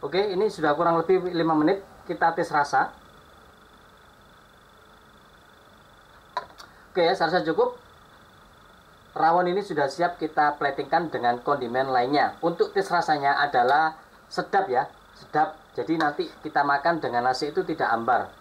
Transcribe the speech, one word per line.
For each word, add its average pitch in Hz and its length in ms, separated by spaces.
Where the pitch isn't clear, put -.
Oke, 165 160
ini 208 260
sudah 156 300
kurang 170 240
lebih 180 320
lima 165 240
menit, 170 260
kita 170 300
tes 170 160
rasa. 143 420
Oke 175 160
ya, 175 80
saya 175 160
rasa 165 160
cukup. 202 320
Rawon 170 400
ini 202 80
sudah 151 240
siap 175 320
kita 151 400
platingkan 147 560
dengan 120 260
kondimen 131 540
lainnya. 127 480
Untuk 175 320
tes 185 160
rasanya 143 500
adalah 139 540
sedap - 420
ya, 123 220
sedap. - 420
Jadi 156 240
nanti 147 220
kita 147 240
makan 143 320
dengan 123 320
nasi 151 240
itu 190 80
tidak 147 320
ambar. 113 480